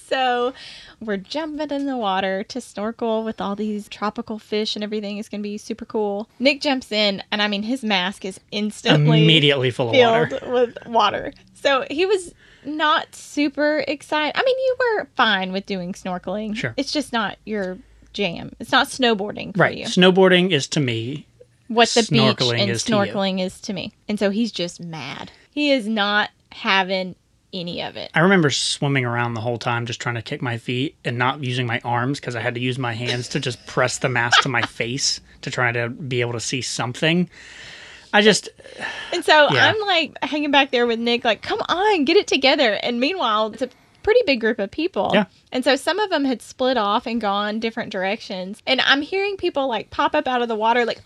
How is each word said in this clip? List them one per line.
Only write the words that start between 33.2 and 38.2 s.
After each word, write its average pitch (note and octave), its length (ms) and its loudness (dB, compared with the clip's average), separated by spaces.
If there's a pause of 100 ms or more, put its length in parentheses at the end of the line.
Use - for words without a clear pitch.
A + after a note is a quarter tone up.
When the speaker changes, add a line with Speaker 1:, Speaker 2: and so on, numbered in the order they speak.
Speaker 2:
to D#3 120 -4
just - 260 -8
press B2+ 320 0
the C3 120 -2
mask A#2+ 320 2
to C#3+ 80 -2
my A#2+ 120 0
face - 580 -4 (200)
to C#3+ 100 -8
try B2 220 0
to A#2 160 -2
be B2+ 320 -4
able A#2+ 140 0
to A2+ 60 -6
see C3 200 -4
something. D#3+ 680 0 (840)
I G#3 80 6